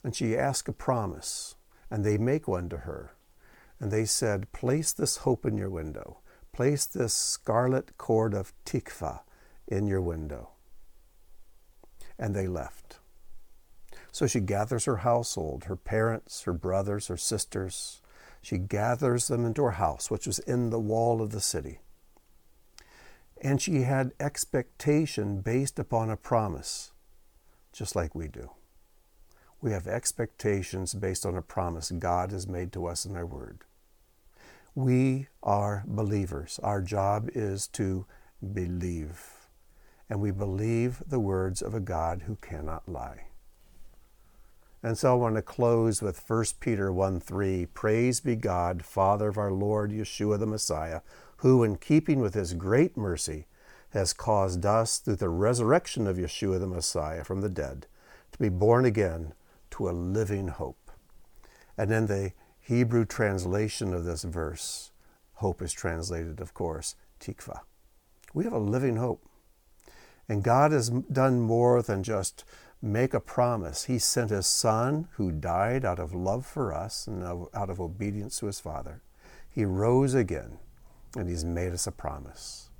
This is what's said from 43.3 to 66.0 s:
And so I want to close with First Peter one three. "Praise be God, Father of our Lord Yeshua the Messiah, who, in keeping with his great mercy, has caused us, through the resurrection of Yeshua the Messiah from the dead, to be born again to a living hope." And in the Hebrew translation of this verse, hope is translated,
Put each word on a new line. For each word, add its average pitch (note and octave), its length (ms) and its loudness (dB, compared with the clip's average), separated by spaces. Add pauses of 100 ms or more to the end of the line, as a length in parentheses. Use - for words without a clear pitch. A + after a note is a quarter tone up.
And A2+ 160 0
so C3+ 140 6
I B2 40 8
want A#2 200 2
to G#2+ 60 0
close A2+ 600 4
with G2 180 -4
First A2+ 400 0
Peter G2 320 0
one F#2+ 260 2
three. F#2 460 -2
"Praise A2+ 560 2
be A#2+ 160 0
God, F2+ 480 0
Father G2+ 440 4
of G2+ 100 -2
our G2+ 120 0
Lord G#2 400 0
Yeshua G#2 480 0
the G#2+ 80 0
Messiah, E2 540 -2 (380)
who, C3 260 8
in G#2 120 2
keeping D3+ 440 4
with G#2 140 2
his F#2 180 0
great G2 420 4
mercy, D#2+ 520 -4 (440)
has F#2+ 220 0
caused F#2+ 540 2
us, A2+ 320 4
through A2 180 0
the F#2 140 0
resurrection A#2 760 2
of F#2 120 0
Yeshua F#2 420 0
the G2 60 -2
Messiah E2 580 -4
from F#2+ 160 -4
the G2+ 80 -2
dead, C#2+ 380 -6 (460)
to - 60 -18
be A2 120 2
born A2 340 8
again F2+ 480 2 (380)
to G2 180 -2
a F2 40 0
living F#2+ 560 0
hope." - 420 -8 (880)
And G2 120 2
in A2 160 4
the G2 260 0 (280)
Hebrew A#2+ 460 4
translation G2 880 0
of F2 100 -2
this E2 180 -2
verse, D#2+ 720 -6 (420)
hope F#2+ 280 -2
is E2 100 -6
translated, E2 720 -4